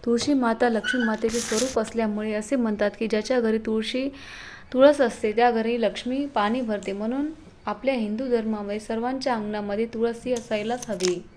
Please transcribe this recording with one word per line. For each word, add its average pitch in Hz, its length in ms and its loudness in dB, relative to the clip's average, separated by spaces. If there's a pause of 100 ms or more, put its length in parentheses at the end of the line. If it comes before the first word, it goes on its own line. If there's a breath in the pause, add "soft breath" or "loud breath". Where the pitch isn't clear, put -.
तुळशी 240 280 2
माता 240 340 2
लक्ष्मी 233 360 0
मातेचे 220 340 0
स्वरूप 233 400 0
असल्यामुळे 214 540 -2
असे 214 240 -2
म्हणतात 214 420 0
की 226 80 -2
ज्याच्या 214 340 0
घरी 220 180 2
तुळशी, 220 500 -2 (640 loud breath)
तुळस 285 280 8
असते 226 320 2
त्या 240 180 6
घरी 226 320 0
लक्ष्मी 247 440 -2
पाणी 226 340 0
भरते. 202 320 -4
म्हणून 247 380 -2 (360)
आपल्या 247 280 -2
हिंदू 226 340 -2
धर्मामध्ये 214 520 -2
सर्वांच्या 247 540 -2
अंगणामध्ये 208 520 -2
तुळस 226 380 -2
ही 254 80 -2
असायलाच 226 580 -4
हवी. 180 340 0 (120)